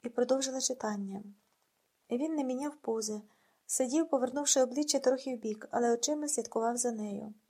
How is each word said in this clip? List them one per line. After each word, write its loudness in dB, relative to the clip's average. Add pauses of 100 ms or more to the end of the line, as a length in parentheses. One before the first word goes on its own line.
і -6
продовжила 2
читання. -4 (880)
Він 0
не 0
міняв -2
пози, -4 (440)
сидів, 2
повернувши 2
обличчя 2
трохи 2
вбік, -6
але 4
очима 0
слідкував 0
за 0
нею. -6 (160)